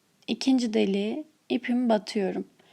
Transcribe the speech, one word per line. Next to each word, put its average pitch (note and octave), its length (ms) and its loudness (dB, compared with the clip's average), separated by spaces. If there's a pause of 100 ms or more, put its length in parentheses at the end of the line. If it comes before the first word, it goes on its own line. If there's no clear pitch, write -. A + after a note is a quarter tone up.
(280)
ikinci B3 460 0
deliğe G#3+ 500 0 (260)
ipimi B3 400 0
batıyorum. G3 580 0 (260)